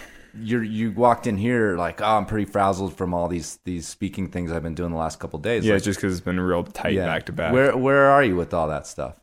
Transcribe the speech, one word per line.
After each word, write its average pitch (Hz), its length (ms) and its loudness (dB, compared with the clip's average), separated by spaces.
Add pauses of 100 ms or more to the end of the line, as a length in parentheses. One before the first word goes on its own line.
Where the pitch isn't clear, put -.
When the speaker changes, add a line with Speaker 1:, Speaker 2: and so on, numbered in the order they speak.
(400)
Speaker 1:
you're, 113 240 -2
you 110 280 -2
walked 120 360 4
in 104 100 0
here 110 400 2
like, 85 240 -4
"Oh, 107 160 4
I'm 98 80 0
pretty 107 200 -2
frazzled 98 500 0
from 90 180 -4
all 87 140 0
these, 85 360 -8
these 87 240 -8
speaking 95 420 -6
things 87 220 -4
I've 82 120 -4
been 82 120 -6
doing 85 160 -4
the 82 60 -4
last 82 220 -4
couple 80 200 -8
days." 110 260 -2
Speaker 2:
Yeah, 107 80 4
Speaker 1:
Like, 98 40 6
Speaker 2:
it's 92 80 0
just 101 160 -2
'cause 98 100 0
it's 87 100 -4
been 90 180 -2
real 90 240 0
tight - 300 -4
Speaker 1:
yeah. 92 120 0
Speaker 2:
back 80 220 -2
to 87 40 -10
back. 82 220 -2
Speaker 1:
Where, 131 220 4
where 139 340 4
are 139 140 8
you 98 120 2
with 85 180 -2
all 80 140 2
that 73 200 -6
stuff? - 360 -10